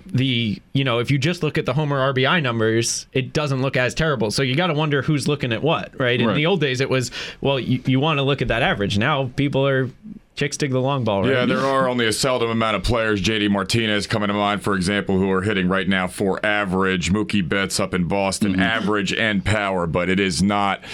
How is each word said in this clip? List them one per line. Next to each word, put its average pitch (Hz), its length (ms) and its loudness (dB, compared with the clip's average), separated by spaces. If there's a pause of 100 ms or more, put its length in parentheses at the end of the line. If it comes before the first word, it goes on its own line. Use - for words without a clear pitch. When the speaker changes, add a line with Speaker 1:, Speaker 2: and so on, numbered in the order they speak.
Speaker 1:
the, 120 520 0 (140)
you 131 100 2
know, 123 160 0
if 120 120 -2
you 143 80 2
just 165 240 -2
look 151 160 -2
at 151 80 -2
the - 80 -2
homer 143 240 -2
R 135 160 0
B 131 100 2
I 160 160 2
numbers, 117 720 0
it 127 220 -2
doesn't 143 260 -2
look 131 160 -2
as 123 160 2
terrible. 131 380 0
So 135 120 -2
you 127 140 0
gotta 175 180 0
wonder 147 280 0
who's 143 260 0
looking 135 240 -2
at - 100 -2
what, 147 380 -2
right? 123 180 2
In 117 80 2
Speaker 2:
Right. 104 100 2
Speaker 1:
the 151 100 0
old 175 160 0
days, 131 180 0
it 135 80 0
was, 127 220 0 (320)
well, 139 180 0
you, 127 240 -2
you 131 160 2
wanna 147 220 0
look 135 180 0
at 123 80 0
that 113 140 0
average. 104 340 0
Now 135 400 0
people 139 320 0
are, 131 220 0 (440)
chicks 143 220 -4
dig 147 140 -2
the 127 100 0
long 131 240 0
ball, 101 200 2
right? 127 60 2
Speaker 3:
Yeah, 127 140 2
there 131 140 0
are 135 320 2
only 120 160 2
a 110 60 2
seldom 123 360 0
amount 113 260 0
of 95 80 -2
players, 110 380 2
J 110 200 0
D 104 80 4
Martinez 101 580 0
coming 104 220 -2
to 101 60 -2
mind, 101 280 0
for 104 120 0
example, 95 440 0
who 95 120 2
are 95 120 0
hitting 95 260 0
right 95 180 0
now 95 220 2
for 95 360 -2
average. 95 680 0
Mookie 101 340 0
Betts 95 320 -2
up 95 140 -2
in 90 160 0
Boston, 98 440 0
Speaker 2:
Mm-hmm. 92 100 0
Speaker 3:
average 107 500 0
and 101 320 0
power, 98 420 0
but 87 220 0
it 92 100 2
is 92 240 0
not 101 380 2 (140)